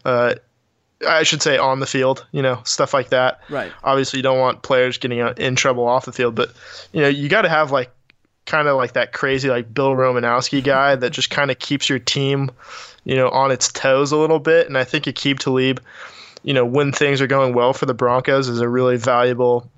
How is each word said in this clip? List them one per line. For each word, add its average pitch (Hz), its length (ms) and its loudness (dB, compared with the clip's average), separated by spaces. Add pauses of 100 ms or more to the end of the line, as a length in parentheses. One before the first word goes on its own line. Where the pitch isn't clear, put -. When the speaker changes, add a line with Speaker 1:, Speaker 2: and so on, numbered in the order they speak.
Speaker 1:
Uh, 123 300 0 (760)
I 160 160 2
should 156 180 -2
say 143 160 0
on 135 220 0
the 135 80 -6
field, 131 440 0
you 143 120 -4
know, 127 200 -2
stuff - 300 -4
like 131 160 0
that. 127 400 0
Speaker 2:
Right. 123 220 -8 (120)
Speaker 1:
Obviously, 135 360 -2
you 127 40 -6
don't 131 140 2
want 127 240 0
players 127 380 0
getting, 123 200 -4
uh, 120 160 -2
in 131 200 -4
trouble 123 320 0
off 127 180 0
the 127 60 -14
field, 120 240 -2
but, 123 160 -2 (420)
you 160 80 0
know, 143 60 4
you 143 200 0
gotta 190 220 2
have, 156 220 2
like, 131 180 -2 (560)
kinda 147 300 2
like 123 180 -2
that 120 180 -2
crazy, 135 380 -2
like, 120 240 -2
Bill 139 220 0
Romanowski 127 680 0
guy 139 320 4
that 123 140 -2
just - 220 -4
kinda 139 240 0
keeps - 340 -4
your 135 80 0
team, 139 540 -2 (520)
you 131 120 -2
know, 127 140 4
on 135 200 2
its - 220 -2
toes 135 400 2
a 151 60 2
little 156 200 2
bit. 160 300 2
And 135 100 -2
I 127 60 2
think 147 220 -4
Aqib 135 340 -2
Talib, 131 420 0 (640)
you 143 100 -4
know, 127 120 4
when 139 260 0
things 139 280 0
are 139 60 0
going 131 300 2
well 120 180 2
for 139 140 -4
the 131 80 -2
Broncos, 131 520 0
is 120 140 -2
a 120 80 0
really 127 280 2
valuable 123 720 2 (100)